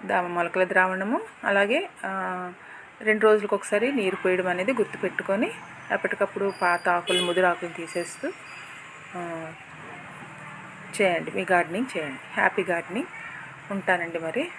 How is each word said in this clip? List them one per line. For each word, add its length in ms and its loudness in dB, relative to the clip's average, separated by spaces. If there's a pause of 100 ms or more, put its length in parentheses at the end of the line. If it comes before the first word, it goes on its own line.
దా-, 200 2
మొలకల 380 2
ద్రావణము, 560 2 (240)
అలాగే, 440 4 (180)
ఆ, 460 -4 (480)
రెండు 240 4
రోజులకు 320 8
ఒకసారి 360 2
నీరు 240 2
పోయడం 300 2
అనేది 260 0
గుర్తుపెట్టుకొని, 800 0 (400)
ఎప్పటికప్పుడు 640 0 (100)
పాత 260 4
ఆకులు, 340 2
ముదురు 240 4
ఆకులు 240 0
తీసేస్తూ, 600 -6 (840)
ఆ, 360 -8 (1500)
చేయండి, 280 2
మీ 220 -4
గార్డెనింగ్ 460 2
చేయండి. 200 -6 (160)
హ్యాపీ 280 2
గార్డెనింగ్. 440 -2 (640)
ఉంటానండి 480 0
మరి. 300 -2 (100)